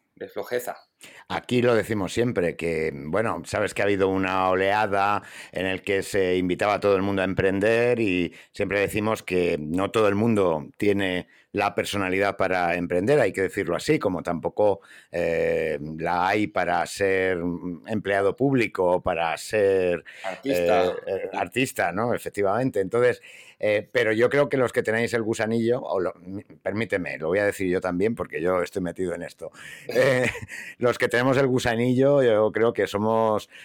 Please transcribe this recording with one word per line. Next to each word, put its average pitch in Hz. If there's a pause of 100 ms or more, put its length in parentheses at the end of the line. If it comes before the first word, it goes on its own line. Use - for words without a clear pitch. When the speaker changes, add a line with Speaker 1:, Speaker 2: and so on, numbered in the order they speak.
(160)
Speaker 1:
de 98
flojeza. 120 (540)
Speaker 2:
Aquí 120
lo 120
decimos 101
siempre, 92
que, 80
bueno, 82
sabes 101
que -
ha -
habido 98
una 95
oleada 98 (300)
en 90
el 92
que 98
se 92
invitaba 92
a 92
todo 101
el 92
mundo 98
a -
emprender 98
y 90 (160)
siempre 98
decimos 104
que 87
no 85
todo 110
el 101
mundo 98 (100)
tiene 98 (240)
la 101
personalidad 98
para 90
emprender, 90
hay 101
que 95
decirlo 85
así, 147
como 87
tampoco, 87 (320)
eh, 82 (200)
la 87
hay 104
para 87
ser 95 (480)
empleado 98
público 107
o 87
para 82
ser, 95 (200)
Speaker 1:
Artista. 90
Speaker 2:
eh, 90 (140)
eh, 92
artista, 95
¿no? 113
Efectivamente. 101
Entonces, 117 (360)
eh, 107
pero 113
yo 117
creo 139
que 139
los 123
que 120
tenéis 110
el 117
gusanillo, 113
o 95
lo, 87 (500)
permíteme, 95
lo 78
voy 92
a 104
decir 98
yo 90
también, 92
porque 85
yo 90
estoy 92
metido 87
en 87
esto. 80 (340)
<laughs> 123
Eh, 127 (480)
los 120
que 123
tenemos 123
el 139
gusanillo, 127
yo 110
creo 113
que 101
somos, 110 (140)